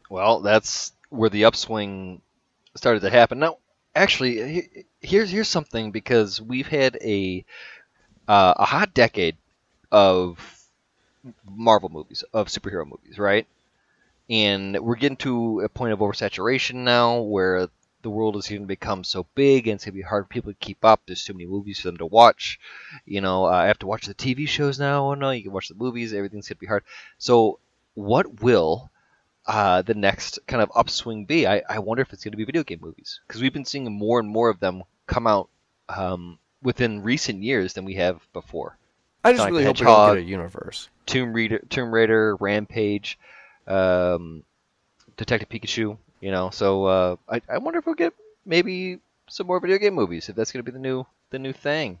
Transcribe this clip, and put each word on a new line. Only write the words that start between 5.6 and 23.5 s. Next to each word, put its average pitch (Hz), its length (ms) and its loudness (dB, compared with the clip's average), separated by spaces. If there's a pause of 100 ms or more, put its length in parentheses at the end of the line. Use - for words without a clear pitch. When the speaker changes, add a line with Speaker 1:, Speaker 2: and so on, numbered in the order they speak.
Speaker 1:
because 107 500 0
we've 127 280 -8
had 135 340 0
a, 95 420 -2 (840)
uh, 98 300 8
a 98 80 2
hot 165 300 0
decade 95 420 2 (560)
of 92 640 4 (880)
Marvel 101 460 2
movies, - 420 -14
of 107 160 -2
superhero 92 380 -8
movies, - 320 -20
right? 101 280 2 (840)
And 101 500 0
we're 117 140 -2
getting 135 240 -2
to 117 420 -2
a 107 80 -2
point 117 240 -4
of 104 60 -2
oversaturation 107 800 -2
now 120 420 2
where 92 500 0 (340)
the 113 60 -10
world 107 280 -2
is 101 120 -8
gonna 104 120 -10
become 98 440 -8
so 92 300 -6
big 139 340 4
and 107 60 0
it's 101 100 -10
gonna 101 100 -12
be 95 60 -10
hard 101 240 -4
for - 40 -18
people 107 240 -10
to - 60 -20
keep - 240 -8
up. 110 220 6
There's 92 180 -12
too 104 120 -12
many 90 100 -14
movies 98 360 -10
for 95 80 -8
them 87 100 -8
to 85 80 -8
watch. 110 520 6 (460)
You 101 160 -6
know, 95 240 0
uh, 85 60 4